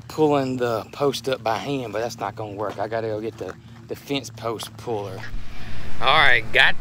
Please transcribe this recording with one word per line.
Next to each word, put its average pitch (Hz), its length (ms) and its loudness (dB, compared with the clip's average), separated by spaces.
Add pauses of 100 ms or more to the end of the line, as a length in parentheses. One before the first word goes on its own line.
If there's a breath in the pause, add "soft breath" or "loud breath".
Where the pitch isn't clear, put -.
pulling 143 500 2
the 117 340 -2
post 127 380 -2
up 123 140 -2
by 113 140 0
hand, 123 360 -6
but 107 60 -4
that's 117 200 -6
not 107 160 -6
gonna 110 200 -10
work. 98 240 -6
I 107 80 -4
gotta 113 200 -4
go 107 140 -4
get 110 160 -8
the, 90 160 -10 (340 loud breath)
the 117 80 -8
fence - 340 -8
post 113 480 -10
puller. 101 400 -8 (840 loud breath)
All 120 60 6 (100)
right, 123 260 6 (100)
got 143 280 6